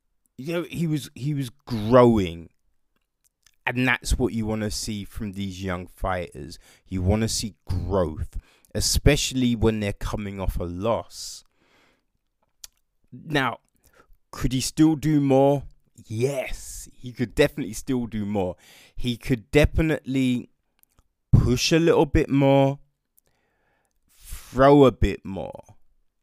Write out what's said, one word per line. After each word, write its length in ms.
you 160
know, 160
he 180
was, 280
he 200
was 160
growing. 1000
And 220
that's 300
what 160
you 100
wanna 260
see 340
from 280
these 320
young 220
fighters. 720
You 140
wanna 280
see 260
growth, 720
especially 840
when 240
they're 140
coming 440
off 220
a 40
loss. 800
Now, 500
could 180
he 80
still 360
do 240
more? 420
Yes, 840
he 200
could 240
definitely 360
still 340
do 200
more. 300
He 200
could 360
definitely 1000
push 400
a 80
little 260
bit 240
more, 520
throw 680
a 60
bit 320
more, 380